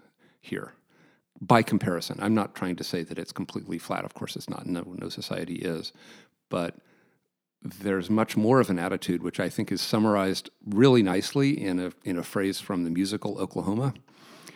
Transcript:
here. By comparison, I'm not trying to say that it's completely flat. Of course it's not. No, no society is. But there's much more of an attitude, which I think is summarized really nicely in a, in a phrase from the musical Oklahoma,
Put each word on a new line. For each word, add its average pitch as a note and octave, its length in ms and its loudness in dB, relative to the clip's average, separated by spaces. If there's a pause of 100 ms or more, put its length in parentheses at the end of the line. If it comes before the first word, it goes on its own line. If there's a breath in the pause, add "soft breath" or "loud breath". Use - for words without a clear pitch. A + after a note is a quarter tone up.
(400 soft breath)
here. - 340 -10 (680 soft breath)
By A2+ 220 8
comparison, F#2 580 -2
I'm A2 120 2
not G2+ 220 0
trying F2+ 220 -4
to - 80 -10
say F2 180 -4
that E2 160 -8
it's - 140 -10
completely - 440 -8
flat. F2+ 280 -6
Of - 80 -14
course - 240 -10
it's - 120 -10
not. - 160 -10
No, F2 180 -4 (140)
no F2 120 -10
society F2 460 -8
is. E2 360 -6 (580 loud breath)
But F2 280 -4 (840 soft breath)
there's F#2+ 480 -2
much A2 280 2
more A#2 220 6
of G#2 100 4
an F2 100 0
attitude, F2+ 420 -2
which F2 180 -4
I F2 100 0
think - 220 -4
is F#2 100 -2
summarized G#2 680 2 (160)
really A#2 380 8
nicely G#2 460 2 (120)
in F#2 180 0
a, F2+ 120 -4 (120)
in F2+ 140 -2
a E2+ 60 -2
phrase G2 360 -2
from F2 240 -4
the E2+ 80 -2
musical G2 480 -2
Oklahoma, G2 540 -2 (640 loud breath)